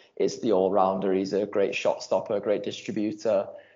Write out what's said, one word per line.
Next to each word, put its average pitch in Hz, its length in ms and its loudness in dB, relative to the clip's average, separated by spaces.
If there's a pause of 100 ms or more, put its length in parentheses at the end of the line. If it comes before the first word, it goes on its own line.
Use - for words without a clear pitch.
(160)
is 95 240 0
the 117 100 0
all-rounder. 95 640 4
He's 95 180 0
a 101 140 0
great 98 300 0
shot - 260 0
stopper, 101 380 -2
great 98 240 -2
distributor. 104 800 -2 (300)